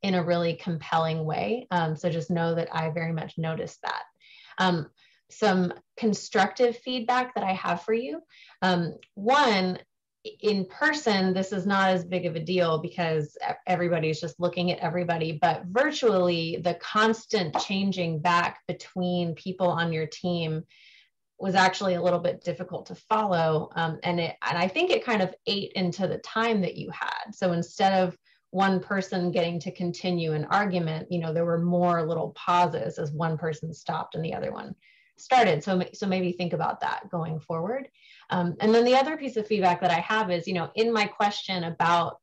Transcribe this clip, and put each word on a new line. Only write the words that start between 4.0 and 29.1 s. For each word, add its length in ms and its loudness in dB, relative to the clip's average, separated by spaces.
Um, 300 2
some 420 2
constructive 800 2
feedback 580 -2
that 80 -2
I 100 0
have 300 -2
for 100 0
you. 280 -2
Um, 320 2
one, 640 4
in 240 2
person, 680 2
this 180 -2
is 140 -2
not 240 4
as 160 2
big 200 -2
of 100 -2
a 40 -4
deal 380 2
because 640 -2
e-, 120 -4
everybody's 540 0
just 180 -10
looking 320 0
at 80 -4
everybody, 600 -2
but 240 2
virtually 1000 2
the 120 0
constant 840 0
changing 600 -2
back 480 2
between 680 -2
people 320 -2
on 240 0
your 160 -2
team 560 -4
was 160 -2
actually 400 2
a 60 -2
little 180 2
bit 240 -4
difficult 420 -8
to 100 -14
follow. 800 0
Um, 280 -2
and 160 0
it, 160 -2
and 100 0
I 100 2
think 240 2
it 120 2
kind 180 0
of 120 0
ate 280 -4
into 340 0
the 120 -4
time 420 0
that 160 -2
you 140 -10
had. 420 -8
So 180 0
instead 400 2
of 240 2
one 280 4
person 520 -2